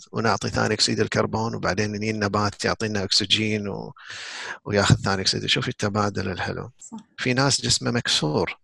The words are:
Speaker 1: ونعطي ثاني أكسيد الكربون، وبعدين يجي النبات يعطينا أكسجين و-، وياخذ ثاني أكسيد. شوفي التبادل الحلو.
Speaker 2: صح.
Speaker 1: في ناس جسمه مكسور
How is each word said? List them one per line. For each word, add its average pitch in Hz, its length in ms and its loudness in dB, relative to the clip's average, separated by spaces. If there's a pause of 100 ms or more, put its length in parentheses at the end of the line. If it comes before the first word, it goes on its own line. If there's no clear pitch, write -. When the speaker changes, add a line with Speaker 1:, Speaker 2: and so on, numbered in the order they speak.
(120)
Speaker 1:
ونعطي 110 360 0
ثاني 113 260 2
أكسيد 110 260 0
الكربون، 110 540 0
وبعدين 104 400 -2
يجي 107 160 -2
النبات 104 540 0
يعطينا 107 400 0
أكسجين 107 640 0
و-، 107 240 -8 (720)
وياخذ 101 300 6
ثاني 98 280 0
أكسيد. 104 240 -2
شوفي - 220 0
التبادل 101 640 0
الحلو. 92 480 -4
Speaker 2:
صح. - 200 -16 (200)
Speaker 1:
في 127 160 0
ناس 135 260 4
جسمه 120 300 0
مكسور 120 720 0